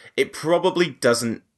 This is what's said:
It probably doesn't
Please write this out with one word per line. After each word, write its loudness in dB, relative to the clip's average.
It -2
probably 0
doesn't -2